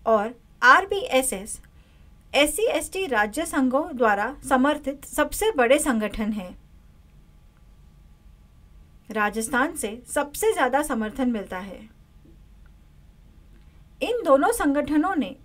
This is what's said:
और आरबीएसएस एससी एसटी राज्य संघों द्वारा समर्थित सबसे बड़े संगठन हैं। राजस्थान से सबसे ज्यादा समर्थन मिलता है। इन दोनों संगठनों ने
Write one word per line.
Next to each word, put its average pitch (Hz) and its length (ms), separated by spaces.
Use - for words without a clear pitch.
और 220 280
आरबीएसएस 262 1000
एससी 302 340
एसटी 370 400
राज्य 220 380
संघों 294 520
द्वारा 220 380
समर्थित 277 560
सबसे 302 460
बड़े 262 280
संगठन 214 520
हैं। 190 260
राजस्थान 220 640
से 233 280
सबसे 294 400
ज्यादा 277 280
समर्थन 247 500
मिलता 196 260
है। 190 200
इन 440 220
दोनों 320 280
संगठनों 302 640
ने 208 300